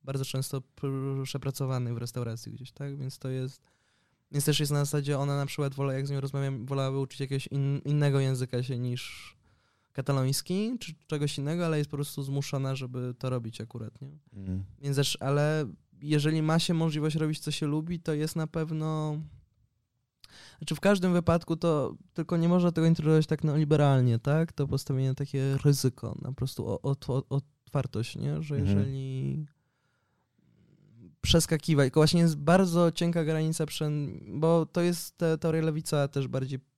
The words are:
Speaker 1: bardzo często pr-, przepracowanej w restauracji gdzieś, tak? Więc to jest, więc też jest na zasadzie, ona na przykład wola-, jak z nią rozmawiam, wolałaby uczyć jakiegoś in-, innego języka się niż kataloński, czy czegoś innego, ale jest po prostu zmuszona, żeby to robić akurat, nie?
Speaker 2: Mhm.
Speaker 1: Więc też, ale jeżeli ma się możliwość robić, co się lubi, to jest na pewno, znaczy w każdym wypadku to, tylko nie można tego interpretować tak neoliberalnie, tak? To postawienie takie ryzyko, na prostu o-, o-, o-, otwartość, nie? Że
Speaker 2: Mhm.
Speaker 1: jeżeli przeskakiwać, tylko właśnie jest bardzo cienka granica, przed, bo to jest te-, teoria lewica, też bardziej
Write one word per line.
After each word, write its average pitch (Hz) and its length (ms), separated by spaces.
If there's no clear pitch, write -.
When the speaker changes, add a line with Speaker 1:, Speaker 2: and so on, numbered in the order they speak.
Speaker 1:
bardzo 135 200
często 135 360
pr-, 135 640
przepracowanej 131 680
w 117 40
restauracji 117 540
gdzieś, 127 200
tak? 139 240
Więc 131 220
to 131 100
jest, 131 340
więc 143 120
też 147 160
jest 147 120
na 143 120
zasadzie, 143 340
ona 143 180
na 143 100
przykład 139 280
wola-, 139 180
jak 135 140
z 139 40
nią 139 100
rozmawiam, 135 460
wolałaby 135 320
uczyć 135 220
jakiegoś 135 260
in-, 139 380
innego 147 360
języka 127 420
się 123 160
niż - 580
kataloński, 143 880
czy - 120
czegoś 147 320
innego, 160 280
ale 156 120
jest 147 120
po 147 60
prostu 143 260
zmuszona, 135 520
żeby 127 440
to 131 120
robić 117 300
akurat, 113 400
nie? 135 100
Speaker 2:
Mhm. 95 320
Speaker 1:
Więc 143 140
też, 143 240
ale 147 520
jeżeli 151 400
ma 156 160
się 170 160
możliwość 156 420
robić, 156 240
co - 100
się 151 160
lubi, 160 340
to 160 140
jest 151 220
na 160 100
pewno, 156 720
znaczy 156 160
w 151 60
każdym 185 320
wypadku 170 440
to, 151 380
tylko 170 220
nie 165 120
można 175 240
tego 165 140
interpretować 156 400
tak - 180
neoliberalnie, 143 760
tak? 156 340
To 143 160
postawienie 135 460
takie 139 500
ryzyko, 135 580
na 127 100
prostu - 360
o-, - 140
o-, 139 140
o-, 135 200
otwartość, - 880
nie? 151 260
Że 147 140
Speaker 2:
Mhm. 101 220
Speaker 1:
jeżeli 135 680
przeskakiwać, 156 680
tylko 127 140
właśnie 156 200
jest 165 160
bardzo 170 560
cienka 170 320
granica, 160 420
przed, 151 260
bo 160 380
to - 140
jest 175 380
te-, 160 200
teoria 160 240
lewica, 151 460
też 139 200
bardziej 131 300